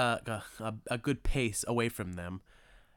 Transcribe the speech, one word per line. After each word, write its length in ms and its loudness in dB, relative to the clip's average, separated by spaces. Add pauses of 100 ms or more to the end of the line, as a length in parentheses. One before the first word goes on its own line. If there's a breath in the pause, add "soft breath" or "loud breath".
(260)
a, 160 -4 (220)
a, 100 -2 (180)
a 60 0
good 260 0
pace 420 2
away 220 2
from 240 -4
them, 280 -6 (560 soft breath)